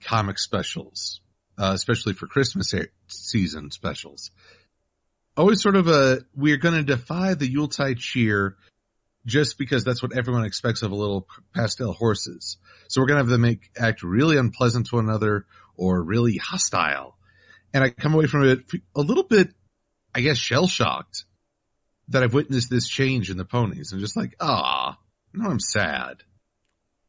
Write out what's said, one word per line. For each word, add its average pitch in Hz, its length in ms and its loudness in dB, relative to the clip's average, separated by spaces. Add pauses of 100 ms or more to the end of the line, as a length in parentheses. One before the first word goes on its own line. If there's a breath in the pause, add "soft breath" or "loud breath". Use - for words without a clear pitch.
comic 104 340 -2
specials, - 800 -8 (380)
uh, 95 180 0
especially 113 380 -2
for 85 140 -14
Christmas - 420 -2
se-, 87 180 -4 (200)
season 78 640 -4
specials. - 600 -12 (1040 soft breath)
Always 190 260 4
sort 202 140 4
of 175 140 4
a, 135 320 6 (120)
"We're 147 220 2
gonna 165 280 2
defy 156 500 -2
the 143 120 -4
Yuletide 135 520 -2
cheer 104 580 0 (720 soft breath)
just 135 320 0
because 131 260 -2
that's 123 180 -2
what 123 140 -4
everyone 120 300 0
expects 107 380 -4
of 101 100 -2
a - 20 -4
little 101 280 -2
p-, - 200 -20 (100)
pastel 117 380 -2
horses. - 640 -2 (300 soft breath)
So - 140 0
we're 131 60 2
gonna 147 120 4
have 127 80 2
them 120 140 4
make, 117 360 0
act 113 260 -2
really 131 340 2
unpleasant 120 500 0
to - 80 -4
one 110 140 0
another 107 380 0 (280 soft breath)
or 92 260 0
really 107 360 0
hostile." 73 800 -2 (560 soft breath)
And 135 100 4
I 131 60 4
come 151 240 -2
away 156 140 4
from 139 180 2
it 131 140 6 (140)
f-, 180 60 -4 (160)
a 147 60 0
little 247 220 2
bit, 196 260 4 (680)
I 127 60 -2
guess, 135 160 0
shell-shocked 120 880 -2 (840)
that 131 120 2
I've 120 120 2
witnessed 135 360 0
this 123 200 0
change 131 400 -2
in 92 80 -6
the 92 80 -6
ponies. 110 480 -4
I'm 95 60 -6
just 104 180 -6
like, - 240 -6
"Ah, 69 580 -2 (340)
now 208 160 -4
I'm 120 120 -2
sad. 67 640 -4 (840)